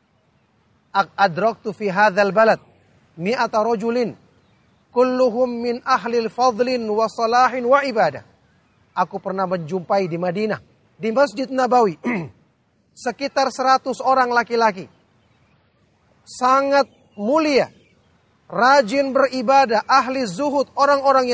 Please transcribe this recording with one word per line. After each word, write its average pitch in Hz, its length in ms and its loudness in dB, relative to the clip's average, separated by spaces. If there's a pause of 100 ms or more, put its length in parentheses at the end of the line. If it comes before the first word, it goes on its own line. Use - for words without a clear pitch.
(920)
"Ak-, 196 240 -2
adraktu 196 560 -2
fi 208 160 -8
hadzal 196 440 2
balad 220 280 4 (560)
mi'ata 220 480 -2
rajulin, 233 520 -2 (760)
kulluhum 254 560 2
min 240 360 -6
ahlil 233 440 0
fadlin 247 560 0
wa 214 240 -2
salahin 240 560 0
wa 269 160 4
ibadah." 208 440 -2 (720)
Aku 180 240 -4
pernah 190 280 -4
menjumpai 180 600 -2
di 160 80 -6
Madinah, 180 440 -4 (360)
di 220 160 -6
Masjid 262 400 -2
Nabawi, 247 480 0 (480)
<clears throat> - 480 -20 (100)
sekitar 269 460 -2
seratus 262 480 0
orang 254 320 2
laki-laki. 226 560 0 (1400)
Sangat 277 640 0 (260)
mulia, 254 540 0 (800)
rajin 262 640 2
beribadah, 262 720 2
ahli 262 400 0
zuhud, 254 500 -4
orang-orang 269 600 2